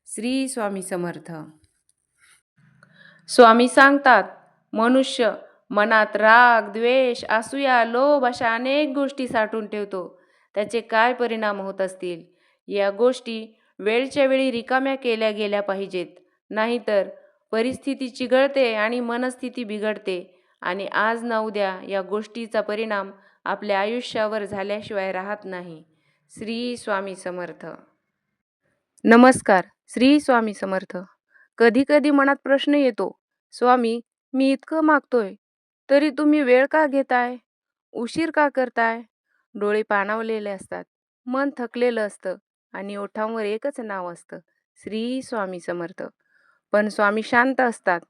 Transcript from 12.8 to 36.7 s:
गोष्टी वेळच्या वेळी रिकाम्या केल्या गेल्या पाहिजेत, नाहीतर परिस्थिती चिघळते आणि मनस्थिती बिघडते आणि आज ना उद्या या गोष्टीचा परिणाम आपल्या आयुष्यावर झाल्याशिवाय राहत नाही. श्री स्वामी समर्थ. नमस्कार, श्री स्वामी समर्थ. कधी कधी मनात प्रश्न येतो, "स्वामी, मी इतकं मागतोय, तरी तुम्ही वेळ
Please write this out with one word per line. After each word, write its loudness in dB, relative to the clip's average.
गोष्टी -2
वेळच्या 0
वेळी 2
रिकाम्या -2
केल्या -2
गेल्या -4
पाहिजेत, -6
नाहीतर -2
परिस्थिती -4
चिघळते 0
आणि -2
मनस्थिती -6
बिघडते -8
आणि -6
आज -2
ना -4
उद्या -4
या -4
गोष्टीचा -6
परिणाम -6
आपल्या -2
आयुष्यावर -4
झाल्याशिवाय -6
राहत -8
नाही. -14
श्री -8
स्वामी -6
समर्थ. -12
नमस्कार, 8
श्री 4
स्वामी 0
समर्थ. -8
कधी 4
कधी 4
मनात 4
प्रश्न 0
येतो, -2
"स्वामी, 2
मी 2
इतकं -4
मागतोय, 0
तरी 4
तुम्ही 2
वेळ 4